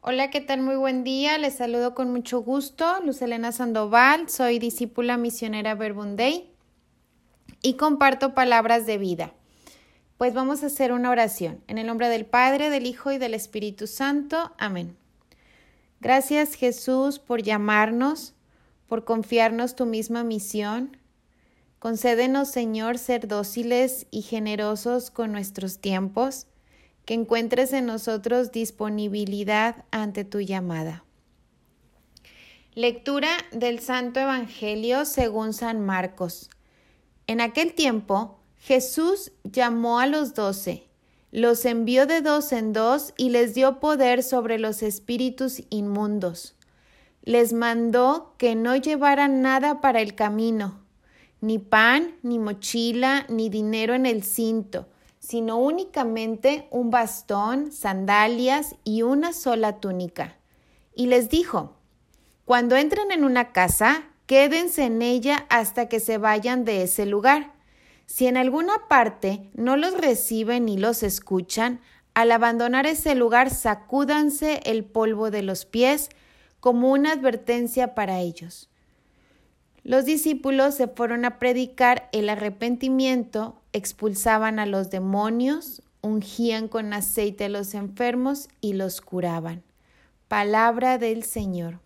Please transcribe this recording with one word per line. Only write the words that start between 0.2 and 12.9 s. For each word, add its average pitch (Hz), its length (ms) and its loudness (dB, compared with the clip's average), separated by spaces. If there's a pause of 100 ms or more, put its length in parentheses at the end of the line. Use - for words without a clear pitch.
¿qué 277 140 -4
tal? 269 180 -2
Muy 262 160 -2
buen 262 260 0
día. 277 360 0
Les 285 160 -2
saludo 240 400 -2
con 247 180 -4
mucho 240 300 -4
gusto. 269 420 -4 (180)
Luz 269 200 -4
Elena 233 300 -4
Sandoval, 240 760 4
soy 240 300 0
discípula 240 580 -4
misionera 220 580 -4
Verbum 208 400 -8
Dei 277 360 -2 (1120)
y 262 140 0
comparto 269 580 2
palabras 233 500 4
de 214 140 -2
vida. 175 340 -6 (880)
Pues 247 160 0
vamos 269 280 -2
a 294 40 -4
hacer 277 260 0
una 247 160 0
oración. 220 600 0
En 214 100 -6
el 220 80 -6
nombre 233 240 -2
del 226 160 -2
Padre, 269 420 2
del 277 160 -2
Hijo 247 280 -6